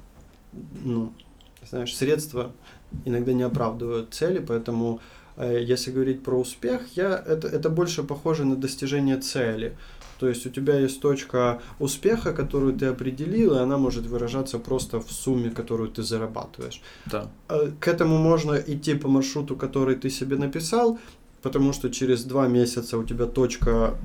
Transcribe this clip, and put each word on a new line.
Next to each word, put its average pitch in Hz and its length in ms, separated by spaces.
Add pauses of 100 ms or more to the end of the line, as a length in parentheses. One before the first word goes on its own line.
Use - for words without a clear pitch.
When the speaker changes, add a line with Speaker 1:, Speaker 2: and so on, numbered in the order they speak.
(840)
Speaker 1:
ну, 117 280 (580)
знаешь, 120 260
средства 135 560 (540)
иногда 120 260
не 123 120
оправдывают 117 680
цели, 180 240
поэтому, 117 640 (360)
э, 120 260 (100)
если 127 200
говорить 135 300
про 131 160
успех, 240 420 (160)
я, 185 320
это, 160 200
это 156 220
больше 165 320
похоже 147 420
на 135 120
достижение 135 600
цели. 117 560 (460)
То 131 100
есть 120 180
у 131 40
тебя 139 280
есть 135 220
точка 127 600 (180)
успеха, 185 540
которую 135 420
ты 135 120
определил, 143 680
и 131 40
она 131 200
может 117 280
выражаться 120 520
просто 117 420
в 113 100
сумме, 123 400
которую 113 380
ты 113 140
зарабатываешь. 113 800 (240)
Speaker 2:
Да. 107 240 (180)
Speaker 1:
Э, 151 220 (100)
к - 80
этому 165 300
можно 160 360
идти 151 400
по 143 140
маршруту, 135 480
который 131 380
ты 135 160
себе 135 260
написал, 165 600 (440)
потому 135 300
что 131 160
через 123 360
два 131 240
месяца 120 500
у 113 60
тебя 117 220
точка, 117 680 (100)